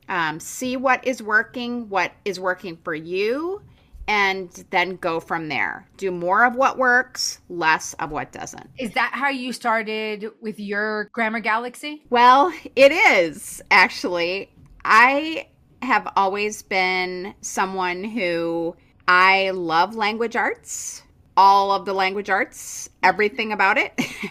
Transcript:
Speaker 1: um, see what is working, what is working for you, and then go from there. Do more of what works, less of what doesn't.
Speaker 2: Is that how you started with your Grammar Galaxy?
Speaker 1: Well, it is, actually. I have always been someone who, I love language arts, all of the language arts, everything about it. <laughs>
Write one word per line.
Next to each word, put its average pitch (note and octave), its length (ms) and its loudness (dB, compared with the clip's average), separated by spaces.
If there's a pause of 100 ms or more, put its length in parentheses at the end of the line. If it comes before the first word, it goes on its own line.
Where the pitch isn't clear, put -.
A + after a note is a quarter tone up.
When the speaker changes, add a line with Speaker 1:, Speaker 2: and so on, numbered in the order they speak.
(100)
Speaker 1:
um, D#3+ 280 -2
see B3+ 380 -8
what B3+ 300 0
is B3 160 -2
working, A#3 640 -4
what F#3+ 240 -2 (140)
is F#3 120 -6
working F3+ 460 -6
for E3+ 100 -6
you, A3 680 -4 (460)
and F#3+ 420 -2 (200)
then F3+ 260 0
go E3 240 -4
from E3 280 -6
there. G#2+ 380 -4 (100)
Do F#3+ 140 -4
more F3+ 340 2
of A#3+ 120 2
what B3+ 220 2
works, B3+ 600 0 (100)
less E3 460 0
of - 160 -8
what C3 220 -8
doesn't. - 440 -16
Speaker 2:
Is A#3+ 180 -8
that - 200 -2
how C4+ 140 -2
you B3+ 240 -6
started A3 880 -4
with G#3+ 180 -10
your G#3 540 -4
Grammar A3+ 260 -2
Galaxy? A#3+ 720 -6
Speaker 1:
Well, B3+ 420 6 (220)
it C#4 160 8
is, A3+ 800 2
actually. F#3 800 2 (340)
I C4+ 640 4 (360)
have G#3+ 340 0
always G3+ 460 -2
been F#3 800 -4
someone F#3 600 -4
who, E3+ 720 -4 (320)
I F#3+ 440 4
love F3+ 440 0
language A3 400 -4
arts, - 720 -6 (320)
all G3 340 6
of F#3+ 140 0
the G3 100 -4
language F#3+ 360 -2
arts, - 600 -4 (140)
everything G#3 480 2
about G3 260 2
it. D4+ 180 -2
<laughs> - 140 -4 (200)